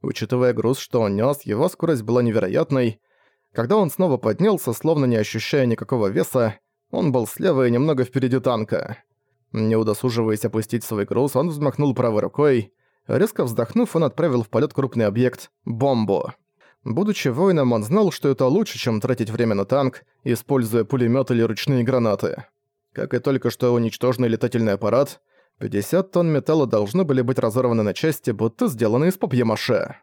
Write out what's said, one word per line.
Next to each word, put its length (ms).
Учитывая 520
груз, 260
что 220
он 160
нёс, 240
его 260
скорость 360
была 200
невероятной. 800
Когда 240
он 140
снова 260
поднялся, 560
словно 340
не 120
ощущая 480
никакого 420
веса, 480
он 200
был 160
слева 400
и 40
немного 340
впереди 340
танка. 640
Не 240
удосуживаясь 680
опустить 400
свой 180
груз, 320
он 140
взмахнул 440
правой 280
рукой. 520
Резко 360
вздохнув, 540
он 80
отправил 380
в 60
полёт 240
крупный 320
объект — 460
бомбу. 640
Будучи 420
воином, 460
он 100
знал, 280
что 180
это 160
лучше, 320
чем 240
тратить 280
время 260
на 100
танк, 380
используя 640
пулемёт 460
или 100
ручные 420
гранаты. 640
Как 160
и 60
только 320
что 240
уничтоженный 520
летательный 460
аппарат, 480
пятьдесят 500
тонн 220
металла 340
должны 380
были 180
быть 160
разорваны 460
на 100
части, 380
будто 340
сделаны 440
из 100
папье-маше. 840